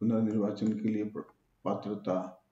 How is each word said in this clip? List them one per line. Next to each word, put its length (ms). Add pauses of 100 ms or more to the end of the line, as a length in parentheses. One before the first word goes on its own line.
पुनर्निर्वाचन 720
के 160
लिए 160
प्र-, 300 (300)
पात्रता। 880